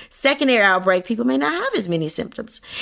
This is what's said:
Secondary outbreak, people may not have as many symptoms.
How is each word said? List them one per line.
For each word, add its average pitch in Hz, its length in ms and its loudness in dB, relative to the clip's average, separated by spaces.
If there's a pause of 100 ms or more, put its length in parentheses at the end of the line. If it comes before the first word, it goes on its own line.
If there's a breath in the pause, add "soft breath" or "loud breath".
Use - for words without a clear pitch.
Secondary 269 540 2
outbreak, 185 400 4
people 233 220 -2
may 262 120 0
not 294 140 0
have 440 240 -2
as 196 140 -2
many 160 200 -2
symptoms. - 520 -6 (200 loud breath)